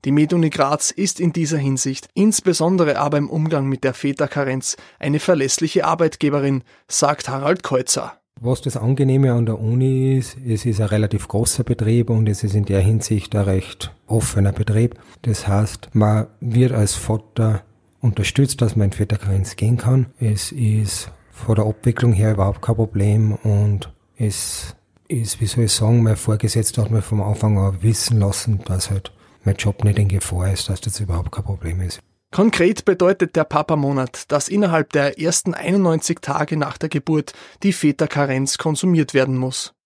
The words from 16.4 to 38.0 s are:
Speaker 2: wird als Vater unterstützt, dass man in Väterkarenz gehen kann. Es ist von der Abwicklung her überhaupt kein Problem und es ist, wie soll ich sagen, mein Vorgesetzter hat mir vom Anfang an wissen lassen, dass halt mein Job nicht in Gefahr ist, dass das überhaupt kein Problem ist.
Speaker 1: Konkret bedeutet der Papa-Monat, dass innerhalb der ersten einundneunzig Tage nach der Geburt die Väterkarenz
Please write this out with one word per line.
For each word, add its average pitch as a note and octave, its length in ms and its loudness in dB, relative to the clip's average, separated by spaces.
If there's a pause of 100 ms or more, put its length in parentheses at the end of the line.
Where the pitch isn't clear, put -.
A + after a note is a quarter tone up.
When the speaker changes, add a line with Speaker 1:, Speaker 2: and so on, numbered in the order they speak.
Speaker 2:
wird A#2+ 320 2
als G#2+ 220 2
Vater A2 680 -2 (400)
unterstützt, B2+ 600 0
dass A2+ 140 0
man G#2 100 4
in G2 60 0
Väterkarenz G2 640 -2
gehen A2+ 200 2
kann. B2+ 300 2 (120)
Es G#2+ 340 -2
ist G#2+ 580 0 (200)
von - 240 -4
der G#2+ 120 2
Abwicklung A#2 480 2
her G#2+ 180 4
überhaupt G2 300 0
kein A#2 140 0
Problem G#2 580 2
und G2+ 580 0 (240)
es - 580 -4 (320)
ist, A2+ 360 -4
wie G#2+ 40 0
soll A2+ 180 0
ich G#2 80 0
sagen, A#2 300 4
mein A2 140 2
Vorgesetzter A2 680 0
hat G#2 60 -4
mir A2 120 2
vom G#2+ 180 -2
Anfang G#2 380 0
an F#2+ 240 0
wissen A2+ 360 2
lassen, G2 460 0
dass F#2 260 -4
halt G2 220 -4 (320)
mein G2 120 2
Job - 280 -2
nicht G2+ 140 4
in G2+ 100 2
Gefahr F#2 420 0
ist, - 200 -4
dass F#2+ 100 -4
das - 200 -6
überhaupt F2 300 -4
kein - 140 -6
Problem F2+ 380 -4
ist. F2 180 -8 (320)
Speaker 1:
Konkret G3+ 540 2
bedeutet F#3 500 2
der D#3 80 2
Papa-Monat, C#3+ 880 -2
dass C#3+ 160 0
innerhalb F3 440 2
der C#3+ 280 0
ersten E3 320 -2
einundneunzig E3+ 720 0
Tage D3+ 340 -4
nach C#3+ 220 -4
der D#3+ 100 -6
Geburt D3+ 460 -2 (280)
die G3 120 2
Väterkarenz C#3 840 0